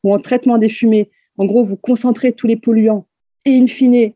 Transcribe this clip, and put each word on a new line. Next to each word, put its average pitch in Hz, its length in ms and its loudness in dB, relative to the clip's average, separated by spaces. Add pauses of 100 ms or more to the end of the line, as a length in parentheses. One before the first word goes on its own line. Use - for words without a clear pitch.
ou 202 100 2
en 202 60 0
traitement 247 380 -2
des 214 120 2
fumées, 214 400 0 (280)
en 196 80 -2
gros, 220 180 0
vous 196 140 -6
concentrez 247 560 -2
tous 240 140 -6
les 226 80 2
polluants 220 500 0 (400)
et 262 120 2
in 254 100 4
fine 247 480 2